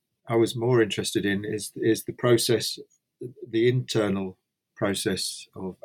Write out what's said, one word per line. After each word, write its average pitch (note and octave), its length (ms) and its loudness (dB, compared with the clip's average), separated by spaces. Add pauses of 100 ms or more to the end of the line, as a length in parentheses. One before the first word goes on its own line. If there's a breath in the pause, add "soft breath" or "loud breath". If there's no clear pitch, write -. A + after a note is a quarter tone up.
(260)
I A#2 80 -2
was A#2 220 2
more A#2 260 4
interested G2 420 -2
in G2+ 200 0
is, G#2+ 320 -6
is A2 280 0
the - 100 -8
process, A#2 680 2 (680)
the A2+ 200 2
internal G#2 720 0 (400)
process - 760 -4
of F#2+ 280 -10